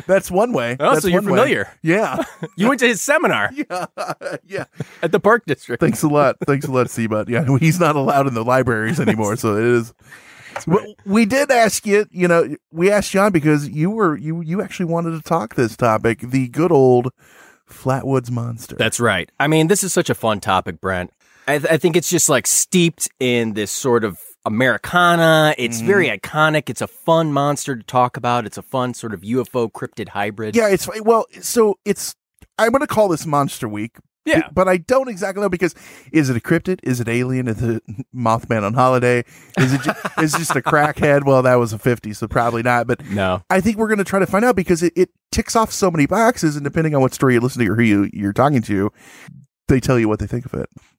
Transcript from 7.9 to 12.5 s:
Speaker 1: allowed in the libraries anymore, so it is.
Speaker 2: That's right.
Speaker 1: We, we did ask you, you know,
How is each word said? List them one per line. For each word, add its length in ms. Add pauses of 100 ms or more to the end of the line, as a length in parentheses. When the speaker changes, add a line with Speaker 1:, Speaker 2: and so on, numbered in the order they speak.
Speaker 1:
allowed 320
in 60
the 100
libraries 560
anymore, 380
so 200
it 60
is. 300 (600)
Speaker 2:
That's 140
right. 280 (100)
Speaker 1:
We, 80
we 120
did 260
ask 340
you, 260
you 160
know, 300 (140)